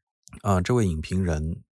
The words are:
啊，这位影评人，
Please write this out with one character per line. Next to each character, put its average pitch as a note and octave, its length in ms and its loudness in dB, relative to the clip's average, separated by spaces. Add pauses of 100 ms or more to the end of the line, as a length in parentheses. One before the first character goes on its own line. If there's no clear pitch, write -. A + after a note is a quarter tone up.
(420)
啊， F#2+ 180 2
这 G#2 160 2
位 A#2 100 4
影 D#2+ 140 0
评 F#2 240 -2
人， D#2+ 400 -2 (100)